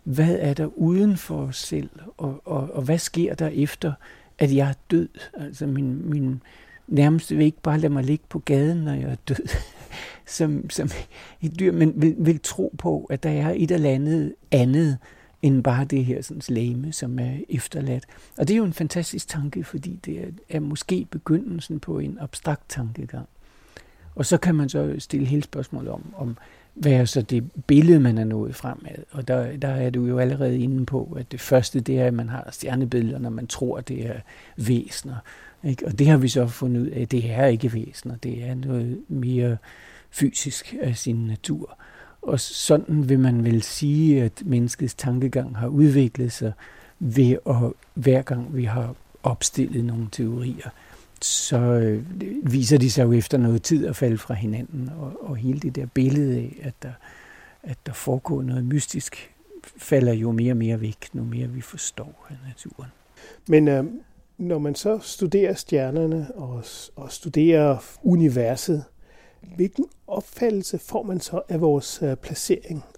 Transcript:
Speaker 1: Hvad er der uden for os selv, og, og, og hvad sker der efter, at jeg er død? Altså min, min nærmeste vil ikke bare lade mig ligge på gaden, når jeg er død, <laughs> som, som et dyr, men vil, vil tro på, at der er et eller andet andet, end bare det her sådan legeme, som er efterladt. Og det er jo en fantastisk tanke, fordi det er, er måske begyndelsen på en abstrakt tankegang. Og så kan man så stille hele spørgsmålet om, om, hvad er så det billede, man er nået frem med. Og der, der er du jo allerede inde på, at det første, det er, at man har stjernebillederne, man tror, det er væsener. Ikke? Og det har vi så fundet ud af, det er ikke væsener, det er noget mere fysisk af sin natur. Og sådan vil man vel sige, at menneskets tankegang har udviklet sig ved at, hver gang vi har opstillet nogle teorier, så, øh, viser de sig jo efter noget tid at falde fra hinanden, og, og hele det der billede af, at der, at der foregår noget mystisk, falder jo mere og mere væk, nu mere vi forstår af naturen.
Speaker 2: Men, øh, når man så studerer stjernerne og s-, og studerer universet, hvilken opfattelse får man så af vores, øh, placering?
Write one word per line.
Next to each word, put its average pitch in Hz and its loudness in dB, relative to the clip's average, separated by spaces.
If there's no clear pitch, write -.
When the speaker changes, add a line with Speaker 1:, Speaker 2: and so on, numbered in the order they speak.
Speaker 1:
Hvad 160 2
er 147 0
der 151 -2
uden 180 2
for 160 -8
os 135 -6
selv, 147 -6
og, 139 -6
og, 139 -4
og 143 -2
hvad 151 2
sker - -2
der 156 -2
efter, 147 -2
at 139 4
jeg 139 4
er 139 -2
død? 170 2
Altså 143 -8
min, 139 -2
min 131 -2
nærmeste 156 4
vil 151 4
ikke 156 0
bare 156 0
lade 151 2
mig 135 0
ligge 147 0
på 165 -8
gaden, 151 2
når 151 -2
jeg 131 -4
er 123 -4
død, - -4
<laughs> - -16
som, 151 -2
som - -4
et 160 -6
dyr, 185 4
men 160 4
vil, 160 4
vil 160 4
tro - -4
på, 156 -2
at - -6
der 160 0
er 151 0
et 165 0
eller 156 4
andet 147 0
andet, 135 4
end 135 4
bare 131 2
det 135 0
her 127 -2
sådan 156 -12
legeme, 120 -2
som 127 -6
er 127 -4
efterladt. 131 -4
Og 139 2
det 196 2
er 220 4
jo 226 2
en 170 -2
fantastisk - -4
tanke, 147 -6
fordi 175 -10
det 160 -8
er, 180 -10
er 160 -4
måske 151 -4
begyndelsen 165 -2
på 156 -6
en 147 -6
abstrakt - -6
tankegang. 120 -10
Og 139 -2
så 175 4
kan 175 2
man 147 2
så 147 -2
stille 139 -2
hele 147 0
spørgsmålet 131 -8
om, - -12
om, 120 -6
hvad 147 2
er 127 6
så 123 0
det 123 -2
billede, 156 10
man 120 4
er 113 0
nået 110 -2
frem - -10
med. - -16
Og 131 -8
der, 127 -2
der 139 -4
er 131 0
du 123 0
jo 123 0
allerede 127 2
inde 131 0
på, 135 -4
at 123 -12
det 123 -10
første, - 2
det 131 0
er, 127 4
at 120 2
man 117 -2
har 127 -8
stjernebillederne, 123 -2
man 113 -8
tror, - -4
det 123 -8
er 117 -8
væsener. 123 -2
Ikke? 135 -2
Og 113 -4
det 143 6
har 151 10
vi 131 4
så 120 2
fundet 120 -2
ud 131 -2
af, 123 -4
det 120 -2
er 123 2
ikke 117 2
væsener, 117 -8
det 120 -8
er 127 -6
noget 127 -4
mere 123 0
fysisk - -4
af 123 -2
sin 117 -4
natur. 113 -6
Og - -2
sådan 151 2
vil 135 6
man 120 4
vel 117 4
sige, 147 2
at - -2
menneskets 123 0
tankegang 127 -2
har 120 -2
udviklet 135 4
sig 110 -4
ved 123 4
at, 131 2
hver 131 4
gang 127 -6
vi 127 -2
har 117 -4
opstillet 127 -2
nogle 117 -4
teorier, 123 -6
så, - -2
øh, 120 4
viser 127 4
de 123 4
sig 131 4
jo 117 6
efter 120 4
noget 117 4
tid 151 2
at - -4
falde 117 2
fra - -8
hinanden, 117 -6
og, 156 -12
og 135 -6
hele 127 -2
det 139 -4
der 135 -4
billede 135 2
af, 123 -6
at 139 -8
der, 131 -12
at 151 -10
der 131 -10
foregår 135 -2
noget 127 -2
mystisk, - -4
falder 123 2
jo 113 0
mere 117 2
og 117 0
mere 113 0
væk, 107 -8
nu 123 -6
mere 117 -6
vi 123 -10
forstår - -12
af 147 -14
naturen. - -18
Speaker 2:
Men, 151 8
øh, 139 2
når 175 -4
man 147 -4
så 214 -2
studerer 196 0
stjernerne 160 -2
og 127 -10
s-, - -18
og - -14
studerer 151 4
universet, 147 2
hvilken 196 0
opfattelse 196 -4
får - -6
man 190 -4
så - -6
af 165 -2
vores, 147 2
øh, 135 0
placering? - -6